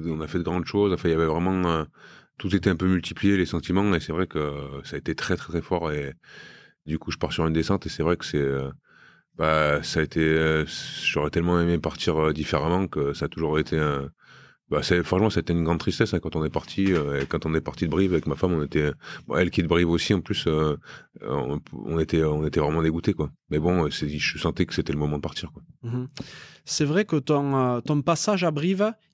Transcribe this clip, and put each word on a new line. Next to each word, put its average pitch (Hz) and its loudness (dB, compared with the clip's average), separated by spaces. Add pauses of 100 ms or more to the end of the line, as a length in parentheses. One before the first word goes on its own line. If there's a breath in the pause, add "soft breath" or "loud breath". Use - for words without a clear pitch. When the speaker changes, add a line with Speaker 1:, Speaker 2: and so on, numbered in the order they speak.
Speaker 1:
on 80 -4
a 78 -6
fait 90 -2
de 82 -2
grandes 85 -2
choses. 101 2
Enfin, 85 0
il 82 4
y - 2
avait 80 4
vraiment, 90 0
euh, 80 0 (540 loud breath)
tout 95 -2
était 98 2
un 87 2
peu 92 0
multiplié, 92 2
les 90 2
sentiments, 95 0
et 82 2
c'est 78 -6
vrai 87 0
que 73 -2 (320)
ça - -10
a - -6
été 80 -4
très, - 0
très, - -10
très 82 -2
fort. 85 -2
Et 71 -4 (760 loud breath)
du 78 -2
coup, - -8
je 82 -6
pars - -2
sur 85 0
une 80 2
descente, 82 0
et - -8
c'est - -4
vrai 85 4
que - -8
c'est, - -2
euh... 67 0 (680 soft breath)
Bah, 78 2
ça - 0
a - 4
été, 78 0
euh, 78 2 (380)
j'aurais 76 0
tellement 87 2
aimé 85 2
partir, 78 -2
euh, 78 4
différemment 80 0
que 71 -2
ça 73 -6
a 71 -2
toujours 76 -2
été 78 0
un, 71 -2 (580 loud breath)
bah, 73 0
c'est, 87 2
franchement, 98 2
c'était - 0
une 85 2
grande 85 2
tristesse, - 0
hein, 90 0
quand 82 -6
on 80 0
est 76 -2
parti, 95 0
euh, 71 0
et 69 -4
quand 80 -4
on 80 0
est 80 2
parti - -4
de 78 -2
Brive 90 2
avec 80 2
ma 76 0
femme, 90 2
on 80 0
était, 73 0 (360 loud breath)
bon, 65 -2
elle 87 4
qui - 0
est - 4
de 82 -2
Brive 85 4
aussi, 85 2
en 92 4
plus, - -4
euh, 78 2 (460 loud breath)
on, 67 -4 (120)
on 76 -4
était, 80 2
on 76 0
était 76 0
vraiment 78 2
dégoûtés, 82 2
quoi. 73 -2 (200)
Mais 76 0
bon, 82 2
c'est, 73 -4
je 73 -4
sentais 82 0
que - -8
c'était 78 -2
le 73 -2
moment 73 0
de 71 -6
partir, - -8
quoi. - -20 (220)
Speaker 2:
Mhm. 123 -4 (600 loud breath)
C'est - 0
vrai 165 2
que 165 0
ton, 143 2
euh, 123 2
ton 147 2
passage 170 2
à 165 4
Brive, 190 0 (220)